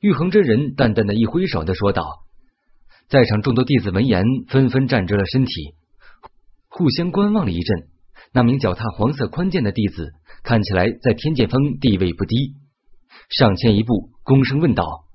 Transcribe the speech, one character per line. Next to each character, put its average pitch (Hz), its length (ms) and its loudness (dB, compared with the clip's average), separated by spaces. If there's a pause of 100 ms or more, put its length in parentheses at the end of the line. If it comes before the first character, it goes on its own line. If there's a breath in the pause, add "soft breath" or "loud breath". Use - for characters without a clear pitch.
玉 202 100 4
衡 160 180 0
真 202 120 4
人 135 320 0
淡 120 180 2
淡 104 140 0
的 101 80 -2
一 113 100 2
挥 175 220 -2
手 85 180 -4
地 90 100 -2
说 101 160 0
道。 92 140 -2 (1040 soft breath)
在 131 160 6
场 107 160 0
众 120 140 0
多 127 100 2
弟 131 140 2
子 101 120 -2
闻 98 160 0
言 95 160 2 (240)
纷 135 220 2
纷 131 200 0
站 113 180 0
直 98 80 -2
了 98 100 2
身 131 220 0
体， 73 280 -10 (960 loud breath)
互 160 220 0
相 175 200 -2
观 208 220 0
望 117 140 0
了 98 40 -2
一 85 120 -4
阵。 87 260 -4 (420 soft breath)
那 127 120 2
名 120 160 2
脚 101 160 -2
踏 110 160 -6
黄 117 240 -2
色 117 140 -4
宽 180 220 -4
剑 165 140 -2
的 101 80 -2
弟 101 160 -2
子 80 240 -10 (300 soft breath)
看 113 200 0
起 95 120 -4
来 95 160 2
在 117 240 0
天 156 200 -4
剑 123 140 0
峰 143 300 0
地 117 180 2
位 90 160 0
不 95 140 -4
低， 123 300 -4 (720 loud breath)
上 104 260 2
前 113 200 2
一 107 60 2
步 113 280 -2 (120)
躬 135 240 4
身 135 140 -2
问 156 140 2
道 78 400 -6